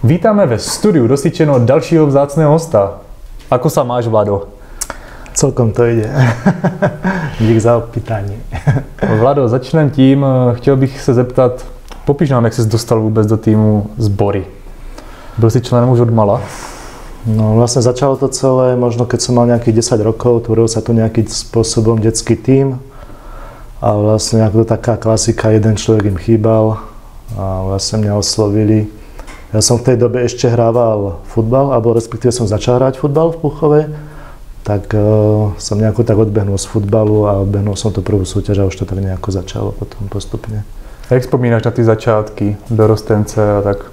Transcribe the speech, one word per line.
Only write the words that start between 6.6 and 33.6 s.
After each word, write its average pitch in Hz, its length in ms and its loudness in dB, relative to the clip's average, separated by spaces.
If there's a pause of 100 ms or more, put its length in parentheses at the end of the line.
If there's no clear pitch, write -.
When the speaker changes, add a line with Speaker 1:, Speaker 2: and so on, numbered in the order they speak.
Speaker 2:
<laughs> 180 640 -4
Dík 113 180 4
za 117 180 4
opýtanie. 107 600 -6 (800)
Speaker 1:
Vlado, 135 300 2
začnem 135 400 0
tím, 135 360 4 (280)
chtěl 139 240 2
bych 131 240 -2
se 135 120 0
zeptat, 123 520 2 (400)
popiš 143 240 2
nám, 123 160 2
jak 110 80 0
ses 117 120 0
dostal 110 360 0
vůbec 110 260 2
do 110 100 2
týmu 107 600 2
Sbory. 101 480 0 (920)
Byl 113 120 4
jsi 120 120 2
členem 120 280 2
už 120 100 4
od 120 100 4
mala? 110 320 2 (840)
Speaker 2:
No, 110 300 2
vlastně 120 260 2
začalo 127 340 2
to 135 120 -2
celé, 127 480 2
možno 120 300 0
keď 117 160 -2
som 127 140 0
mal 120 140 4
nejakých 117 260 2
desať 113 300 2
rokov, 117 420 0
tvoril 113 220 2
sa 110 120 -2
tu 117 120 0
nejakým 110 340 2
spôsobom 113 720 0
detský 110 380 0
tím. 135 420 2 (1000)
A 113 160 0
vlastne 110 480 2
ako 110 180 2
taká 113 340 0
klasika, 110 540 0
jeden 107 240 4
človek 107 300 2
im 98 160 -2
chýbal 110 560 2 (600)
a 95 300 -4
vlastne 98 380 -2
mňa 104 100 0
oslovili. 107 720 2 (680)
Ja 107 80 2
som 120 160 2
v 117 80 -8
tej 127 80 4
dobe 120 320 2
ešte - 240 -4
hrával 113 800 0
futbal, 131 400 0
alebo 117 240 2
respektíve 117 400 0
som - 120 -2
začal 110 360 0
hrať 131 160 0
futbal 156 320 0
v 165 80 -8
Puchove, 151 420 2 (840)